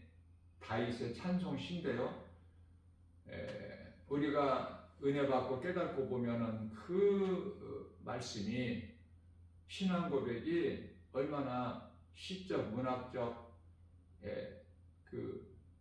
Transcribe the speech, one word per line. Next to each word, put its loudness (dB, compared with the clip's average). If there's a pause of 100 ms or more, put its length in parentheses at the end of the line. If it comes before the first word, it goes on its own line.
(600)
다윗의 -2
찬송시인데요. 0 (1000)
에, -8 (140)
우리가 2 (160)
은혜 4
받고 4
깨닫고 0
보면은 0
그, 2
어, -16
말씀이 -2 (840)
신앙 2
고백이 2 (200)
얼마나 0 (220)
시적, -2
문학적, -2 (640)
에, -6 (440)
그 -8 (240)